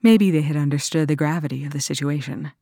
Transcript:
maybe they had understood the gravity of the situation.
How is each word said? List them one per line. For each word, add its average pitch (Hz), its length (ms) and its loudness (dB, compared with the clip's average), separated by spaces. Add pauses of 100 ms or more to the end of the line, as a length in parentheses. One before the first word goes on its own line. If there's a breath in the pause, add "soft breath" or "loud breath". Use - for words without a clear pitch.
maybe 214 300 6
they 156 100 2
had 147 160 0
understood 147 500 0
the 151 80 2
gravity 147 480 -4
of 143 80 -8
the 143 80 -6
situation. 143 720 -6 (100)